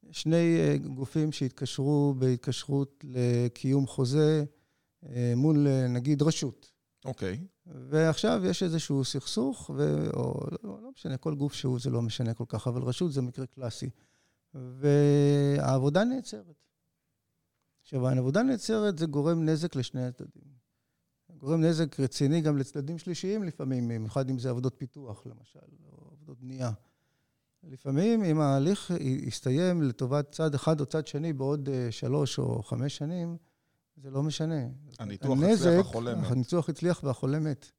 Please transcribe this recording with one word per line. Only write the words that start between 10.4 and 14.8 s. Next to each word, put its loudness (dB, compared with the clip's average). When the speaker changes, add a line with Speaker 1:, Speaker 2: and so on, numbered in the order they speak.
Speaker 1:
לא, -12
לא -16
משנה, -6
כל -4
גוף -2
שהוא, -2
זה -4
לא 0
משנה -2
כל -6
כך, -6
אבל -2
רשות -2
זה -2
מקרה -6
קלאסי. -8
והעבודה 4